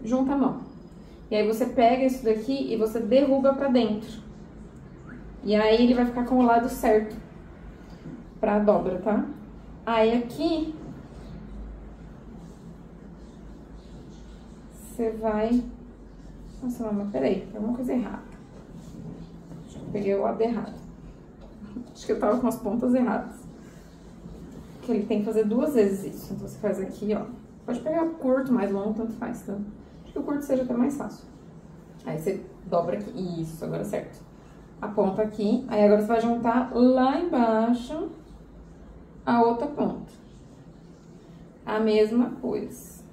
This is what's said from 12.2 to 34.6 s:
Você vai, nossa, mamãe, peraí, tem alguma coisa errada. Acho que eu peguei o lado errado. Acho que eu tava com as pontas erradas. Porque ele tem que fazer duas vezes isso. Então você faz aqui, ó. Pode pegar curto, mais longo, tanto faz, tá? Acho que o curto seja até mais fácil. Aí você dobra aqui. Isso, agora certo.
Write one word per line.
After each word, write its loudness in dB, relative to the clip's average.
Você -4
vai, 2
nossa, -4
mamãe, -2
peraí, 0
tem -12
alguma -2
coisa -4
errada. -4
Acho -16
que -12
eu -10
peguei 2
o 2
lado 0
errado. 0
Acho -14
que 0
eu 0
tava 2
com 0
as 0
pontas 0
erradas. 0
Porque -4
ele 0
tem 2
que -2
fazer 2
duas 2
vezes 4
isso. -10
Então -8
você -12
faz -2
aqui, -4
ó. -4
Pode -2
pegar 2
curto, 2
mais 2
longo, -2
tanto -4
faz, -8
tá? -8
Acho -18
que -6
o -4
curto -2
seja 2
até -2
mais 2
fácil. -8
Aí -6
você -2
dobra 0
aqui. -6
Isso, -8
agora -4
certo. -6